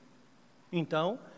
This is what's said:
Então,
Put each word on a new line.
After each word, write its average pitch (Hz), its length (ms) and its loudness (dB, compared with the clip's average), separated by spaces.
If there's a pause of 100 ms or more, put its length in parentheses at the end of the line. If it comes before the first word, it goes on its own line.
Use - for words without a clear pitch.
(720)
Então, 165 480 0 (200)